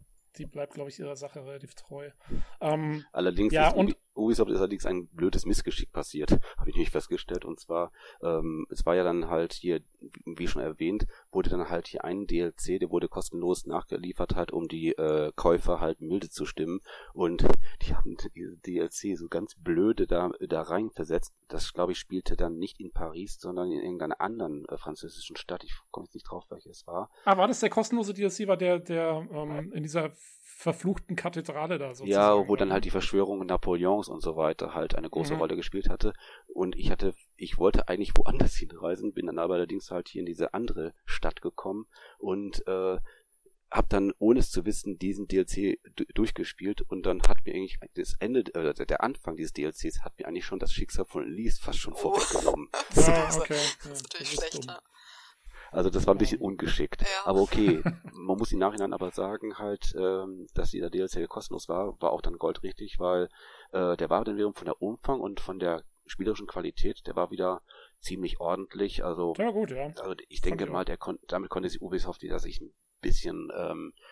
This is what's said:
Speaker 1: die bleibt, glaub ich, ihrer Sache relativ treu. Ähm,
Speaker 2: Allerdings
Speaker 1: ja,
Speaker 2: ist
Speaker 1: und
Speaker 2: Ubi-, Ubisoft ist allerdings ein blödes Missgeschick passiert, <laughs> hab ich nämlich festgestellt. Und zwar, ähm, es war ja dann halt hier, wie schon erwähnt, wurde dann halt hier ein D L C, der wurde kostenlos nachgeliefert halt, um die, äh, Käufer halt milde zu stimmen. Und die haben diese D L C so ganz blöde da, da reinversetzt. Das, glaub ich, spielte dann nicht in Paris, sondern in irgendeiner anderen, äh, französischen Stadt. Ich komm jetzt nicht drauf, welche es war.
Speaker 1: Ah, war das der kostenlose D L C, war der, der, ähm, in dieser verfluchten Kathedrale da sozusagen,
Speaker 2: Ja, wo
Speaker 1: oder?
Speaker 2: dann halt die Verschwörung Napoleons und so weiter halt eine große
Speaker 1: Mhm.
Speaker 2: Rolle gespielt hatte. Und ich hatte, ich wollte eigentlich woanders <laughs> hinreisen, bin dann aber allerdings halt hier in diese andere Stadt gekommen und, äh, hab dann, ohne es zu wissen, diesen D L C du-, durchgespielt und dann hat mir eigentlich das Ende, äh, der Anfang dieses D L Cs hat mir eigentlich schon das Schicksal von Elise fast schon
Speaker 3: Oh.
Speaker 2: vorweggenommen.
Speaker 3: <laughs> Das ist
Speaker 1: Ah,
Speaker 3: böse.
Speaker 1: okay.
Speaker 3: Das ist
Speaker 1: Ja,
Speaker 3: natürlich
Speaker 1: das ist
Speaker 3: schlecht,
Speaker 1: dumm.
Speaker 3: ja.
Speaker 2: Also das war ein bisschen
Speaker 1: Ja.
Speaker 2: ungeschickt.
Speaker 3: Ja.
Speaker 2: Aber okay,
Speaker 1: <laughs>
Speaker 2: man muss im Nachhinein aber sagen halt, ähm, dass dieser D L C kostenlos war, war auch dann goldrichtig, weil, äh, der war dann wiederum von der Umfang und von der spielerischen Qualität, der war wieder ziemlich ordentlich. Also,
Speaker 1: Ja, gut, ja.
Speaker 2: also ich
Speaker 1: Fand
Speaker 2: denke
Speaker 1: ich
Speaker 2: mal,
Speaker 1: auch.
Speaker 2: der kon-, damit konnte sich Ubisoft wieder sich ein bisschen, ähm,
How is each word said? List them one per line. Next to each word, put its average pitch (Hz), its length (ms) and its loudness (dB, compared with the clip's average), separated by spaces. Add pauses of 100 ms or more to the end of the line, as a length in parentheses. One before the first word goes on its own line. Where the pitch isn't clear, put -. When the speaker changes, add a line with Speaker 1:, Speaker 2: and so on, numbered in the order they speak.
(360)
Speaker 1:
die 151 80 -12
bleibt, 147 300 -10
glaub 143 140 -10
ich, 139 100 -16
ihrer 143 180 -10
Sache 143 280 -14
relativ 139 300 -18
treu. 143 360 -16 (500)
Ähm, 151 520 0
Speaker 2:
Allerdings 92 420 2
Speaker 1:
ja, 156 140 6
Speaker 2:
ist - 80 2
Speaker 1:
und 190 100 4
Speaker 2:
Ubi-, 202 100 -2 (180)
Ubisoft 107 360 2
ist 101 80 0
allerdings 95 280 -2
ein 90 220 -2
blödes 85 380 0
Missgeschick - 460 -2
passiert, - 380 -4
<laughs> - 280 4
hab - 80 2
ich - 80 -2
nämlich - 160 2
festgestellt. - 540 -6
Und 82 140 -10
zwar, 85 320 -4 (320)
ähm, 80 480 -2
es - 140 -2
war 85 100 2
ja 92 80 4
dann 85 260 0
halt 82 260 -2
hier, 82 260 -2 (460)
wie 82 200 -6
schon 73 160 0
erwähnt, 80 440 -2 (260)
wurde 92 180 2
dann 87 180 0
halt 85 200 -4
hier - 160 -10
ein 90 220 -6
D 85 140 0
L 85 140 -2
C, 90 240 -2
der 90 120 -2
wurde 87 180 0
kostenlos 87 580 -4
nachgeliefert 87 680 -4
halt, 87 180 -2
um 85 160 -4
die, 80 220 -2
äh, 78 460 0
Käufer 85 440 4
halt 80 200 -2
milde 82 280 -4
zu - 160 -8
stimmen. 82 360 -4 (340)
Und 87 320 4 (360)
die - 120 4
haben - 220 6 (180)
diese 87 240 -12
D 90 200 -6
L 82 120 -2
C 101 260 -4
so 82 120 -10
ganz 87 280 -6
blöde 90 500 2
da, 90 240 0 (100)
da 80 220 -4
reinversetzt. 82 680 -4 (160)
Das, - 240 -6
glaub 90 180 -2
ich, 87 80 -6
spielte - 380 0
dann 85 220 0
nicht 92 200 -8
in 95 140 -14
Paris, 92 480 -6
sondern 90 320 -4
in 76 80 -2
irgendeiner 82 400 -6
anderen, 90 480 -6
äh, - 80 -10
französischen - 600 -14
Stadt. - 280 -10
Ich - 100 -8 (160)
komm - 140 -12
jetzt - 100 -20
nicht - 140 -18
drauf, 90 220 -12
welche - 200 -16
es - 160 -20
war. 90 240 -8 (140)
Speaker 1:
Ah, 196 120 4
war 190 120 4
das 254 120 -2
der 208 100 0
kostenlose 220 420 -2
D 196 100 -8
L 196 80 0
C, 202 180 -6
war 190 80 2
der, 180 240 0
der, 165 520 -4
ähm, 151 400 -8
in 151 100 -6
dieser 156 300 -4 (300)
verfluchten - 760 -4
Kathedrale 160 600 -6
da 135 160 -8
sozusagen, 101 160 -6
Speaker 2:
Ja, 104 260 6
wo 101 160 2
Speaker 1:
oder? 101 140 4
Speaker 2:
dann 95 80 -2
halt 95 100 2
die - 60 0
Verschwörung 98 560 0
Napoleons 92 640 0
und 78 120 -10
so 80 160 -4
weiter 80 380 -2
halt 80 200 -2
eine 78 140 0
große - 240 -4
Speaker 1:
Mhm. - 80 -2
Speaker 2:
Rolle 82 160 -2
gespielt 90 320 -2
hatte. - 240 4 (360)
Und 92 280 -2
ich 92 140 4
hatte, 95 240 2 (220)
ich - 200 -4
wollte - 320 4
eigentlich 92 260 0
woanders - 400 10
<laughs> - 20 -4
hinreisen, 92 580 -2
bin - 120 -4
dann 82 120 -4
aber 87 160 0
allerdings 87 360 -4
halt 90 180 -6
hier 95 120 -10
in 90 60 -8
diese 80 260 -4
andere 82 400 -4 (140)
Stadt - 340 -2
gekommen 101 460 -8 (320)
und, 98 480 -4
äh, 92 320 0 (720)
hab 117 180 4
dann, 98 300 4
ohne 120 220 6
es - 100 4
zu 87 160 -2
wissen, 101 320 -6
diesen 98 300 -6
D 92 100 0
L 92 80 4
C 98 340 -2 (160)
du-, - 160 -4
durchgespielt - 680 -2
und 92 240 -6
dann 92 160 2
hat - 240 12
mir 92 80 -2
eigentlich 95 240 -4 (160)
das - 240 -2
Ende, 120 220 0 (120)
äh, 78 220 0 (100)
der 73 180 -2
Anfang 110 340 -4
dieses 80 180 -8
D 71 100 -4
L 78 80 -4
Cs - 300 -4
hat - 160 -6
mir - 100 -12
eigentlich 87 160 -8
schon 98 140 -8
das - 160 4
Schicksal - 320 0
von - 160 -6
Elise 113 400 2
fast - 160 0
schon - 160 -4
Speaker 3:
Oh. - 20 -14
Speaker 2:
vorweggenommen. - 760 0
Speaker 3:
<laughs> - 180 -6
Das - 80 6
ist 165 100 12
Speaker 1:
Ah, 165 180 6
Speaker 3:
böse. 160 140 -2
Speaker 1:
okay. 156 140 -4
Speaker 3:
Das 147 80 0
ist 147 220 -4
Speaker 1:
Ja, 147 80 -14
Speaker 3:
natürlich 139 180 -12
Speaker 1:
das 175 120 -12
ist 139 120 -8
Speaker 3:
schlecht, 160 200 -4
Speaker 1:
dumm. 139 140 -8
Speaker 3:
ja. - 140 -14 (920)
Speaker 2:
Also 92 180 0
das 90 160 2
war 101 80 6
ein 98 40 2
bisschen - 220 2
Speaker 1:
Ja. - 60 -6
Speaker 2:
ungeschickt. - 560 -2
Speaker 3:
Ja. - 60 6 (180)
Speaker 2:
Aber - 140 4
okay, 107 420 2
Speaker 1:
<laughs> - 300 -6
Speaker 2:
man 92 260 -4
muss 113 140 -2
im 95 60 2
Nachhinein 98 340 -2
aber 92 180 -6
sagen 101 480 -8
halt, 101 400 -2
ähm, 95 560 -4
dass - 160 2
dieser 85 200 -4
D 90 100 -2
L 95 80 -2
C 82 180 -2
kostenlos - 420 -10
war, 92 320 -4
war 85 120 0
auch 82 100 -4
dann 87 160 -2
goldrichtig, - 600 -4
weil, 90 300 0 (440)
äh, 90 240 0
der 85 140 -4
war 98 140 2
dann 107 120 -6
wiederum 104 180 -2
von - 120 -14
der - 160 -6
Umfang 120 380 -4
und 101 200 -6
von 92 180 -8
der 85 240 -4 (240)
spielerischen 104 420 -6
Qualität, - 580 0
der 85 100 -8
war 87 140 0
wieder 92 320 -4 (380)
ziemlich 92 400 -6
ordentlich. 95 640 -4
Also, 85 340 -2
Speaker 1:
Ja, 226 120 -2
gut, 208 200 -4
ja. 135 160 -8 (100)
Speaker 2:
also 98 180 -10 (140)
ich - 120 -4
Speaker 1:
Fand - 60 4
Speaker 2:
denke 95 180 0
Speaker 1:
ich 78 60 -6
Speaker 2:
mal, 85 100 -4
Speaker 1:
auch. 92 40 -4
Speaker 2:
der 82 120 -4
kon-, - 320 -10
damit 92 220 -4
konnte 92 180 -4
sich 98 140 -6
Ubisoft 90 400 -4
wieder 85 180 -2
sich - 200 -4
ein - 120 -10 (280)
bisschen, - 560 2
ähm, 82 380 -8 (180)